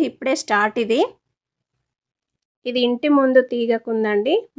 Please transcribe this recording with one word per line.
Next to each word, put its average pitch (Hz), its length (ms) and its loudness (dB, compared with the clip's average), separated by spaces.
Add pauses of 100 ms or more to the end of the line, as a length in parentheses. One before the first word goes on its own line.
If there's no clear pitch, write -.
ఇప్పుడే 262 240 -4 (100)
స్టార్ట్ 214 420 0
ఇది. 226 160 0 (1700)
ఇది 247 180 -2
ఇంటి 240 200 -2 (120)
ముందు 262 200 4 (140)
తీగకుందండి. 226 840 -2 (240)